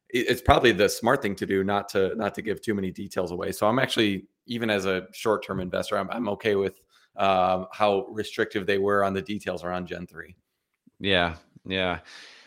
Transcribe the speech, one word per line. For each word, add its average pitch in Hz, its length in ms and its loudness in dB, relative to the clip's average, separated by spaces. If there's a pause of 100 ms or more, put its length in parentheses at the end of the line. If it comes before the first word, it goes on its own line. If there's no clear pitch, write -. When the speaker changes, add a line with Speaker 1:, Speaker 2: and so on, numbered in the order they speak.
Speaker 1:
it, 123 220 0
it's 123 100 2
probably 139 320 6
the 98 160 4
smart 123 320 2
thing 101 160 -2
to 104 100 -6
do 98 160 2
not 101 280 -2
to, 95 240 2
not 104 220 -2
to 101 60 -8
give 101 200 -6
too 107 120 -2
many 95 160 -4
details 92 400 -6
away. 90 220 -6
So - 140 0
I'm 117 120 4
actually, 107 460 0 (220)
even 117 240 -4
as 98 160 0
a 92 260 -2
short-term 98 480 -2
investor, 92 380 -4
I'm, 95 120 -4
I'm - 200 -4
okay 101 240 0
with, 98 260 0 (360)
um, 92 540 2
how 101 380 2
restrictive 107 580 -4
they 98 120 2
were 101 260 2
on 98 80 0
the 95 100 -2
details 95 400 -6
around 90 260 -6
Gen 87 180 -10
three. 80 300 -18 (640)
Speaker 2:
Yeah, 90 360 2 (300)
yeah. 92 320 -2 (480)